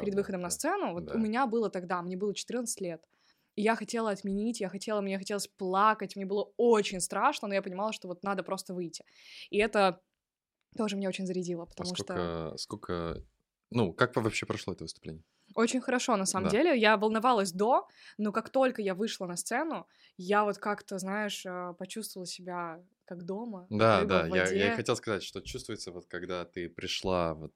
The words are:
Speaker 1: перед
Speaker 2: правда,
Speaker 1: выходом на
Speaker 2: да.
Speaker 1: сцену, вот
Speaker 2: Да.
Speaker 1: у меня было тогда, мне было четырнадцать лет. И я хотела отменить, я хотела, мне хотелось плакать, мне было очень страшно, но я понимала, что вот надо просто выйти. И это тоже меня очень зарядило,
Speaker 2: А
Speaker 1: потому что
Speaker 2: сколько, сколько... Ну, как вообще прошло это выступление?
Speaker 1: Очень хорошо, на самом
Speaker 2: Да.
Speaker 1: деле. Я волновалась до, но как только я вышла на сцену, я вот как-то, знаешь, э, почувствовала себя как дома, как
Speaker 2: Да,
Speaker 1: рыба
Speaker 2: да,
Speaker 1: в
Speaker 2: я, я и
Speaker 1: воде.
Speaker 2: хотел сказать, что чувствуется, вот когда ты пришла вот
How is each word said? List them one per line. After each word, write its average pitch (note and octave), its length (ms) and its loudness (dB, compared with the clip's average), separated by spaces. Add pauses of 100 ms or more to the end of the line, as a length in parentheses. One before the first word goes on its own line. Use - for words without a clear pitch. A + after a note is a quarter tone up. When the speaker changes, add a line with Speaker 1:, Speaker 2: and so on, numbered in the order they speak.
Speaker 1:
перед G3+ 140 0
Speaker 2:
правда, - 20 2
Speaker 1:
выходом G3 260 -2
на F3 80 -4
Speaker 2:
да. - 20 -2
Speaker 1:
сцену, D#4 420 0
вот F3 120 -6
Speaker 2:
Да. - 80 -6
Speaker 1:
у A3+ 40 2
меня A3+ 300 2
было G#3+ 220 2
тогда, F3+ 320 -2
мне F#3 160 -4
было G3+ 160 0
четырнадцать A#3 480 -4
лет. E3+ 200 -6 (540)
И G#3+ 60 0
я A3+ 140 4
хотела A3+ 360 -2
отменить, G3+ 500 -2
я G3+ 80 -2
хотела, G3+ 320 -2
мне G3 160 -2
хотелось G3 300 -4
плакать, G3 680 2
мне G3 100 -6
было G3 320 -2
очень G#3+ 420 4
страшно, G3+ 480 0
но G3 60 -2
я F#3+ 80 2
понимала, G3+ 320 -4
что - 140 -12
вот F3+ 160 -8
надо F#3+ 200 -2
просто F#3+ 300 -6
выйти. E3+ 300 -6 (460)
И G3+ 80 0
это G3+ 420 4 (760)
тоже G#3 180 0
меня G3 140 0
очень F#3+ 160 -4
зарядило, F3 400 -2 (120)
Speaker 2:
А F3+ 60 -4
Speaker 1:
потому F3+ 120 -4
что - 280 -4
Speaker 2:
сколько, E2 340 -4
сколько... - 680 -6 (460)
Ну, G#2+ 240 0
как B2 220 4
вообще A2 300 0
прошло - 280 -4
это E2 100 -10
выступление? D#2+ 400 -12 (300)
Speaker 1:
Очень A#3 260 2
хорошо, B3 360 0
на F#3+ 100 0
самом F#3+ 200 0
Speaker 2:
Да. - 20 2
Speaker 1:
деле. C#4 300 6
Я G#3+ 180 8
волновалась A3 560 4
до, A3+ 340 4 (320)
но G#3 140 0
как A3 180 -4
только C4 320 4
я F#3+ 120 0
вышла G3 320 -4
на F3 100 -6
сцену, B3 500 -4 (300)
я G#3 280 4
вот G3+ 140 0
как-то, G3+ 400 -4
знаешь, G3+ 460 -4
э, F3+ 340 -6
почувствовала F#3+ 480 -10
себя F3 560 -8 (220)
как F3 200 -12
дома, G3 520 -8
как A2 160 8
Speaker 2:
Да, F2+ 120 6
Speaker 1:
рыба F2 160 4
Speaker 2:
да, D#2+ 60 0
Speaker 1:
в - 20 -2
Speaker 2:
я, F#2 220 4
я G2 180 2
и - 20 4
Speaker 1:
воде. - 0 -
Speaker 2:
хотел A2 260 0
сказать, G2+ 260 -4
что - 180 -10
чувствуется, G#2+ 520 -10
вот F2 140 -12
когда F2 380 -6
ты F2 240 -8
пришла F2+ 640 0
вот D#2 220 -10